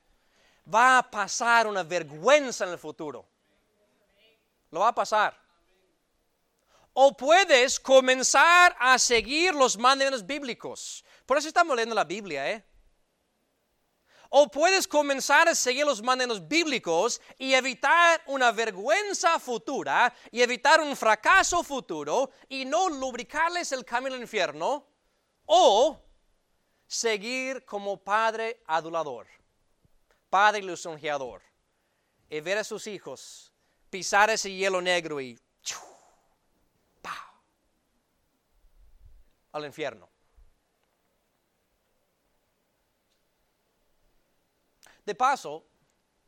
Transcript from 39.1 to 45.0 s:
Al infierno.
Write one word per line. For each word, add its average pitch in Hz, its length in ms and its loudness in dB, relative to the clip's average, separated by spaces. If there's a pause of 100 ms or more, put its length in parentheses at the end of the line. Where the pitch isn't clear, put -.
Al 151 120 -10
infierno. 127 460 -12 (4000)